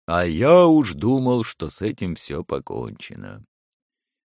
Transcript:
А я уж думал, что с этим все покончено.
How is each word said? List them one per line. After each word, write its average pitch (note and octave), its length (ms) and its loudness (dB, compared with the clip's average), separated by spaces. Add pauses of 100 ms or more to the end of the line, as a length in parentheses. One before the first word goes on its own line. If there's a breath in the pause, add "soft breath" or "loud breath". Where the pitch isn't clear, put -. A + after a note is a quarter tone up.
А E2+ 180 0
я C3+ 420 6
уж D3+ 260 4
думал, B2 500 0
что - 260 -12
с - 140 -14
этим F#2+ 320 -6
все D2 300 -10
покончено. G#1 1000 -10 (880)